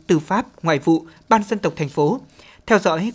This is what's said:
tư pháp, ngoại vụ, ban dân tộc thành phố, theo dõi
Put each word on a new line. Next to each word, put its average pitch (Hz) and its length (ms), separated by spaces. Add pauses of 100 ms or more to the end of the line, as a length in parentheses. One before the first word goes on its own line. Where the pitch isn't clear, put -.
tư 165 120
pháp, 202 440
ngoại 160 160
vụ, 160 260 (240)
ban 220 140
dân 208 160
tộc 165 160
thành 147 140
phố, 160 300 (480)
theo 202 120
dõi 185 360